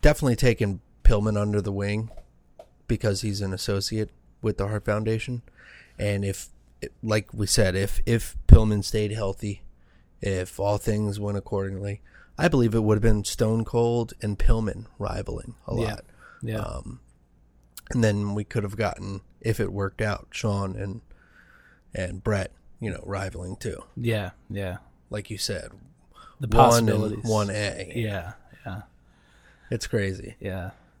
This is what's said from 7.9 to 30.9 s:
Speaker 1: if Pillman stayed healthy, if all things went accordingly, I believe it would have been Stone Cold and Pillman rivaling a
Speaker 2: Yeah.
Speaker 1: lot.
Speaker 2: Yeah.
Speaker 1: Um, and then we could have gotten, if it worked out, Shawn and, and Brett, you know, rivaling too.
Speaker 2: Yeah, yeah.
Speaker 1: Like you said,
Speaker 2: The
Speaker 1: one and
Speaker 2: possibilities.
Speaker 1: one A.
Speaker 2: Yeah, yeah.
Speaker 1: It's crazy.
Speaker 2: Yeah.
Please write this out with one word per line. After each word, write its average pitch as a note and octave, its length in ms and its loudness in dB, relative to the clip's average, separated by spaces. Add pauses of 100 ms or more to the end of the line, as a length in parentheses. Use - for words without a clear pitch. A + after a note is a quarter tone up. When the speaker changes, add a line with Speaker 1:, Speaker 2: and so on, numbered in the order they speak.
Speaker 1:
if A#2 300 0 (120)
Pillman G#2+ 360 12
stayed G#2+ 300 -2
healthy, G2+ 500 -6 (580)
if F#2 380 -4
all G2+ 180 0
things G#2 400 -2
went G2+ 200 -4
accordingly, G2 640 -6 (340)
I D#3+ 120 2
believe B2 260 4
it A2+ 100 2
would G#2+ 120 4
have G#2+ 80 2
been G#2+ 200 4
Stone A2+ 420 -2
Cold A#2 540 -2
and G#2 200 -4
Pillman A2 480 4 (100)
rivaling - 560 -8 (140)
a A#2 80 -4
Speaker 2:
Yeah. A2+ 60 -2
Speaker 1:
lot. A2 240 -6 (360)
Speaker 2:
Yeah. A2 200 -6
Speaker 1:
Um, - 380 -10 (920)
and A#2+ 120 0
then G#2 300 0
we G#2 100 -4
could G#2+ 200 -4
have G2 120 -8
gotten, G2 460 -6 (180)
if A2+ 200 -2
it F#2+ 120 -4
worked G2 300 -6
out, G#2 300 -6
Shawn G2 440 -4
and, G#2 260 -10 (920)
and F#2 300 -8
Brett, G2+ 280 -4 (280)
you A2 100 -8
know, - 160 -10
rivaling F#2 520 -10
too. - 260 -10 (120)
Speaker 2:
Yeah, A2 360 -4 (180)
yeah. F#2+ 280 -8 (340)
Speaker 1:
Like G#2 180 -8
you G#2 80 -10
said, - 320 -8 (680)
Speaker 2:
The B2+ 80 -6
Speaker 1:
one - 20 -8
and A#2 380 8
Speaker 2:
possibilities. G#2+ 360 0
Speaker 1:
one G#2+ 280 0
A. G2+ 440 -6
Speaker 2:
Yeah, G2+ 380 -6 (320)
yeah. F#2+ 160 -10 (880)
Speaker 1:
It's A#2+ 160 -6
crazy. G2 540 -4
Speaker 2:
Yeah. F#2 320 -8 (280)